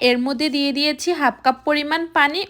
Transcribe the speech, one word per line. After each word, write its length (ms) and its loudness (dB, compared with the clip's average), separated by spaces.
এর 180 4
মধ্যে 300 -2
দিয়ে 220 0
দিয়েছি 420 -2
হাফ 280 0
কাপ 240 2
পরিমাণ 360 0
পানি। 360 2